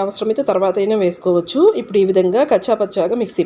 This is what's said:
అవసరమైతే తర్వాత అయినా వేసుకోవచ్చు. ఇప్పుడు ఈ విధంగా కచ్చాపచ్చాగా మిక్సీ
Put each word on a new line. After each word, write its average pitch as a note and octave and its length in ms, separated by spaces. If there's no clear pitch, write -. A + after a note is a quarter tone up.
అవసరమైతే G3+ 440
తర్వాత F#3+ 340
అయినా G#3 200
వేసుకోవచ్చు. F3 580
ఇప్పుడు G#3 200
ఈ - 80
విధంగా F#3 320
కచ్చాపచ్చాగా G3+ 680
మిక్సీ F#3+ 260